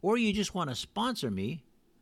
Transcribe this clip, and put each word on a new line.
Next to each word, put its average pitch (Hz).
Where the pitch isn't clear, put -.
or 208
you 220
just 202
want 175
to -
sponsor 226
me. 139